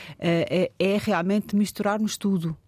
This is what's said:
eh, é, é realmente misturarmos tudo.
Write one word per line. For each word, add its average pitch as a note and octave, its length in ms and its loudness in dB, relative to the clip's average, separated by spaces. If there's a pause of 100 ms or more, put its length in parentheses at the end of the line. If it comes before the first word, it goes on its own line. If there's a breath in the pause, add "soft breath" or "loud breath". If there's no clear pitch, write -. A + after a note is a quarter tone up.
(180 loud breath)
eh, E3+ 640 0
é, G3 140 2
é G#3 40 2
realmente G3+ 580 0
misturarmos G#3 600 0
tudo. E3+ 400 0 (120)